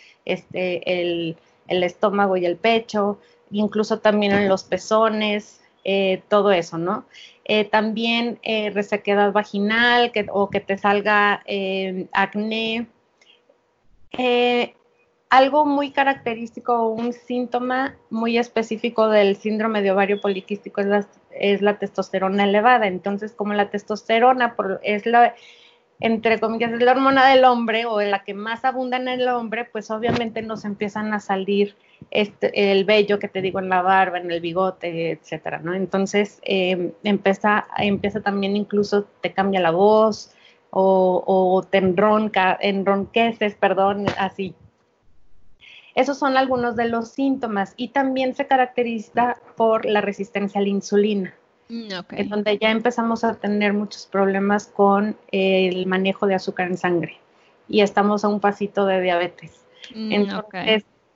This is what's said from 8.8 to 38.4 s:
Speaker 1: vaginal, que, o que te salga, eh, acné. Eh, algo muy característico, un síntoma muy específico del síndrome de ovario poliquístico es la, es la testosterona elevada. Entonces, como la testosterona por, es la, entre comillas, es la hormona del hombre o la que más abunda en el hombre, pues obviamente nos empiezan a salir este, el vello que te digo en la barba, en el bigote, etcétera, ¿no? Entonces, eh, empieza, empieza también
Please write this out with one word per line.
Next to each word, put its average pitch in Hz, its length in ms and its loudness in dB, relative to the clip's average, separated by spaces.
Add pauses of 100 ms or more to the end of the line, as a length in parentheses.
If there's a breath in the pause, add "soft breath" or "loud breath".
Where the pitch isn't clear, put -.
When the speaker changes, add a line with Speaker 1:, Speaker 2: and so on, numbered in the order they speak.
Speaker 1:
vaginal, 226 800 0
que, 208 180 -4
o 196 200 0
que 196 100 -2
te 196 180 -4
salga, 208 680 2
eh, 190 640 -4
acné. 220 720 -4 (1300 soft breath)
Eh, 240 640 0 (560)
algo 269 340 6
muy 285 260 0
característico, 240 960 -2
un 233 240 -4
síntoma 247 840 -4 (140)
muy 233 260 -2
específico 226 720 -2
del 202 280 4
síndrome 214 460 -2
de 196 100 2
ovario 202 280 2
poliquístico 202 600 -6
es 196 60 0
la, 202 200 0 (240)
es 202 320 0
la 202 160 2
testosterona 196 640 -2
elevada. 214 440 4
Entonces, 202 440 -6
como 208 220 -4
la 202 160 0
testosterona 226 840 0
por, 190 280 -4
es 208 240 -2
la, 240 280 4 (640 loud breath)
entre 226 400 0
comillas, 226 320 -2
es 233 100 -4
la 247 100 6
hormona 269 360 6
del 262 160 8
hombre 233 420 2
o 214 140 -2
la 202 240 -2
que 202 100 -10
más 220 300 -8
abunda 254 320 -2
en 254 100 -4
el 254 220 -2
hombre, 233 380 -4
pues 214 260 -10
obviamente 226 500 -4
nos 220 220 -10
empiezan 214 500 -6
a 208 60 -4
salir 202 560 -2 (340 loud breath)
este, 202 600 0
el 196 120 4
vello 208 360 2
que 202 80 -8
te 190 140 -6
digo 190 180 -4
en 190 80 -6
la 185 140 2
barba, 185 360 2
en 175 140 -6
el 170 80 -4
bigote, 170 720 -4
etcétera, 156 500 -10
¿no? 170 120 -6
Entonces, 196 680 -2
eh, 180 500 -2 (120)
empieza, 202 640 0 (100)
empieza 202 420 -2
también 202 360 -2